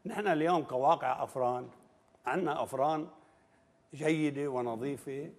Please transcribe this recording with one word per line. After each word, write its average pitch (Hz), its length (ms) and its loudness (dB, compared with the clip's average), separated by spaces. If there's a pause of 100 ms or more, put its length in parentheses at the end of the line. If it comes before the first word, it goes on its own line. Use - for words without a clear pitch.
نحن 208 220 -2
اليوم 160 360 4
كواقع 135 600 2
أفران، 123 440 -2 (580)
عندنا 151 380 0
أفران 151 440 0 (840)
جيدة 151 540 0
ونظيفة. 131 920 -4